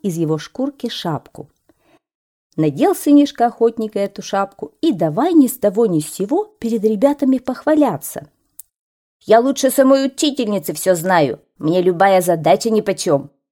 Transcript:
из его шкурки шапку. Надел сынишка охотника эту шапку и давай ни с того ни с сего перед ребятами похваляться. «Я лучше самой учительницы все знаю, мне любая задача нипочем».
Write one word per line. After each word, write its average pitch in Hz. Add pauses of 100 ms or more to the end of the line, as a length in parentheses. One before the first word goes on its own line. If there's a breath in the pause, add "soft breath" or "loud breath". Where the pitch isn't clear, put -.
из 170
его 156
шкурки 254
шапку. - (1040 soft breath)
Надел 156
сынишка 285
охотника 226
эту 202
шапку -
и 320
давай 180
ни 294
с -
того 208
ни 175
с 151
сего 269
перед 226
ребятами 262
похваляться. 254 (920)
«Я 214
лучше 262
самой 269
учительницы 247
все 185
знаю, 165 (180)
мне 165
любая 185
задача 170
нипочем». 185 (200)